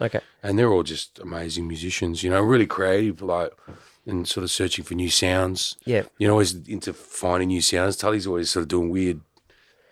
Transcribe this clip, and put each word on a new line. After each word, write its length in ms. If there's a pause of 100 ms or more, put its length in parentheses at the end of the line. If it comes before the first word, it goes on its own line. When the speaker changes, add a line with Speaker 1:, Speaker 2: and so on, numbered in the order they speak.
Speaker 1:
Okay. 180 (220)
Speaker 2:
And 160
they're 140
all 120
just 360
amazing 480
musicians, 560
you 80
know, 100
really 260
creative, 540
like, 300 (540)
and 220
sort 160
of 80
searching 320
for 120
new 140
sounds. 640 (100)
Speaker 1:
Yeah. 180 (140)
Speaker 2:
You 100
know, 60
always 220 (120)
into 260
finding 560
new 120
sounds. 340
Tully's 320
always 220
sort 140
of 40
doing 220
weird 320 (720)